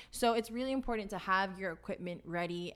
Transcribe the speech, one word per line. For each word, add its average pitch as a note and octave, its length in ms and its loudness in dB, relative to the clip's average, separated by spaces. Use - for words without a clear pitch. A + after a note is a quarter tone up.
So A#3 220 4
it's A3+ 180 2
really B3+ 200 -2
important A#3 400 0
to G3 80 -2
have F#3+ 400 2
your F#3+ 120 -2
equipment F3 540 -6
ready F3 500 -2